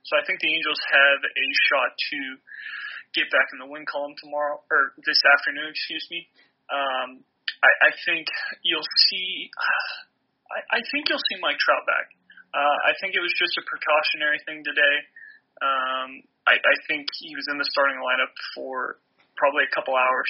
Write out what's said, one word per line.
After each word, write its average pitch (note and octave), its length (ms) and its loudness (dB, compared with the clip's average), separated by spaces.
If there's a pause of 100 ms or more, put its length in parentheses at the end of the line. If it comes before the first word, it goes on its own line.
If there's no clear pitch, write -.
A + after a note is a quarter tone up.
So D3+ 80 -2
I D3 80 4
think - 160 -4
the D#3 120 0
Angels D#3 280 -2 (120)
have C#3 360 6
a B2 200 -2 (200)
shot B2+ 240 2
to - 280 -6 (1000)
get D3+ 160 0
back - 160 2
in C3+ 80 -14
the C3+ 80 -12
win D3+ 200 -12
column C#3+ 320 -6
tomorrow, D3 520 -4
or D3 320 4
this D3 160 2 (200)
afternoon, D3 320 -6
excuse D#3+ 360 -8
me. E3+ 200 -12 (440)
Um, C3 520 -4 (400)
I, C3+ 80 10 (160)
I D#3 40 6 (120)
think E3 240 -2 (400)
you'll D#3 240 -2 (160)
see, F#3 400 -4 (1040)
I, - 80 -6 (160)
I A#3 60 0 (100)
think D4+ 160 -2
you'll D#4 240 -2
see F#3+ 80 -8
Mike D3 240 0
Trout - 240 2
back. - 240 -2 (400)
Uh, C#3+ 320 2
I - 160 4
think F#3+ 160 -6
it F3+ 80 2
was E3+ 160 -2
just F3 160 0
a E3 80 -4
precautionary D3+ 800 0
thing D#3 240 -12
today. D3 280 2 (680)
Um, C3 460 -2 (340)
I, B2 160 4
I C#3+ 160 4 (160)
think C#3+ 160 -6 (160)
he D#3+ 160 -14
was C#3 80 -10
in C#3+ 80 -4
the C#3+ 160 -4
starting C#3 320 2
lineup B2+ 300 0 (180)
for C3 480 -8 (400)
probably C#3+ 240 4
a - 80 -2
couple - 240 -2
hours, B2+ 340 2